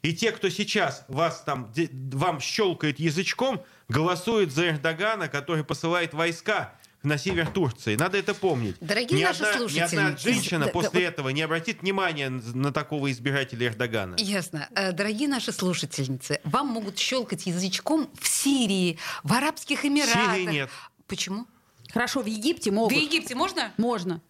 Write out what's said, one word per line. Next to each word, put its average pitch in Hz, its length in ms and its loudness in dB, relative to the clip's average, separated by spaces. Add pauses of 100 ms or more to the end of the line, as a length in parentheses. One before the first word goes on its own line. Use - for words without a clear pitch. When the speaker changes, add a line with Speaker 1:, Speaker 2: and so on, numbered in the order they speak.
Speaker 1:
И 165 120 0
те, 220 180 2
кто 196 180 0
сейчас 185 580 0
вас 160 380 0
там, 127 280 -4
де-, 156 160 0 (220)
вам 151 300 0
щёлкает 170 580 0
язычком, 185 640 0 (240)
голосует 175 640 2
за 170 200 2
Эрдогана, 165 580 0
который 151 340 -2
посылает 165 500 0
войска 165 600 0 (300)
на 147 140 2
север 170 300 0
Турции. 120 500 0
Надо 185 200 2
это 196 160 0
помнить. 123 460 0
Speaker 2:
Дорогие 208 400 0
Speaker 1:
Ни 165 40 2
Speaker 2:
наши - 200 0
Speaker 1:
одна, 214 40 2
ни 208 40 4
одна 202 80 0
Speaker 2:
слушательницы. 170 640 0
Speaker 1:
женщина 190 360 2
Speaker 3:
Да, 143 80 2
да, - 40 0
Speaker 1:
после 170 180 0 (120)
Speaker 3:
вот 175 80 2
Speaker 1:
этого 143 200 -4
не 143 120 0
обратит 165 400 -2
внимания 175 480 0
на 127 420 -2
такого 143 400 0
избирателя 127 560 0
Эрдогана. 110 520 0
Speaker 2:
Ясно. 190 560 -4
Э, 196 180 0
дорогие 214 340 -2
наши 254 240 -2
слушательницы, 143 920 -2
вам 262 220 0
могут 220 300 -4
щёлкать - 480 -2
язычком 190 640 0 (100)
в - 80 -4
Сирии, 196 680 2 (260)
в 147 100 2
Арабских 285 520 0
Эмиратах. 247 460 4
Speaker 1:
В 190 40 2
Сирии 185 160 0
нет. 139 180 0 (380)
Speaker 2:
Почему? 196 380 -6 (480)
Speaker 3:
Хорошо, 240 280 0
в 208 40 -4
Египте 220 460 0
могут. 214 220 4
Speaker 2:
В - 20 4
Египте 302 400 0
можно? 320 420 -2
Speaker 3:
Можно. 190 520 0